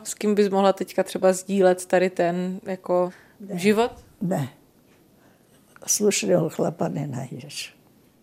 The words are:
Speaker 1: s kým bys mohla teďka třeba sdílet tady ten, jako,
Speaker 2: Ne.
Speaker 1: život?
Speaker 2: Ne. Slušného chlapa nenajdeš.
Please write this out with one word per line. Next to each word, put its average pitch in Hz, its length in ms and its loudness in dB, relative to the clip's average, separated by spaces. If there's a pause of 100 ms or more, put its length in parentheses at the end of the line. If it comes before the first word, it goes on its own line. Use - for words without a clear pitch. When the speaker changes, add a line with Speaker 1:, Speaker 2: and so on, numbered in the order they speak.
Speaker 1:
s - 100 -10
kým 208 200 0
bys 202 140 4
mohla 196 240 4
teďka 190 300 -2
třeba 185 300 2
sdílet 185 540 2
tady 185 240 2
ten, 180 560 -2
jako, 180 440 -2 (300)
Speaker 2:
Ne. 190 180 -8
Speaker 1:
život? 214 340 2 (280)
Speaker 2:
Ne. 170 280 -2 (1400)
Slušného 190 640 2
chlapa - 380 -4
nenajdeš. 135 880 -10 (480)